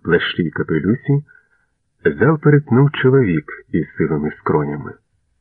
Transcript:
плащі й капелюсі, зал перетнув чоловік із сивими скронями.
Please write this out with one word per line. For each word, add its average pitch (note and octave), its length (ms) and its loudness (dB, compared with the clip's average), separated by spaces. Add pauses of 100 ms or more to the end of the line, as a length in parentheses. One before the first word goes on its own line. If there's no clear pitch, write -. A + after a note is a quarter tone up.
плащі - 400 -2
й D#2 60 -4
капелюсі, F#2+ 760 -2 (840)
зал D3+ 340 2
перетнув D3 520 2
чоловік B2+ 540 2 (260)
із E3+ 140 -2 (120)
сивими D2+ 340 -2
скронями. D2 640 -4 (480)